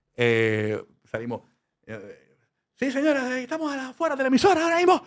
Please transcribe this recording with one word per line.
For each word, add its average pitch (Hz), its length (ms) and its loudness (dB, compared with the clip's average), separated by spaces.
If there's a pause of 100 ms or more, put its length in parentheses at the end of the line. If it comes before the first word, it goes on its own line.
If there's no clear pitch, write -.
(160)
eh, 110 680 2 (280)
salimos, 117 320 -8 (440)
eh, 104 500 -18 (380)
"Sí, 269 160 -4
señora, 262 480 -2
eh, 254 60 -6
estamos 311 280 -6
a 277 40 -6
la, 262 120 -10
afuera 302 260 -4
de 269 80 -2
la 262 60 0
emisora 320 360 4
ahora 339 120 2
mismo." 359 300 4